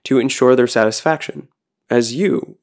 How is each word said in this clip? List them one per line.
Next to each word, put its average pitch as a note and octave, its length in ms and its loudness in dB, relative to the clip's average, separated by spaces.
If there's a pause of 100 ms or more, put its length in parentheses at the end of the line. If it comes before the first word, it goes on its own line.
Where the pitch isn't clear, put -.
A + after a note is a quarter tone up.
to C3 160 0
ensure B2+ 380 2
their B2 100 4
satisfaction, A#2+ 840 -2 (420)
as A#2+ 240 0
you - 480 -4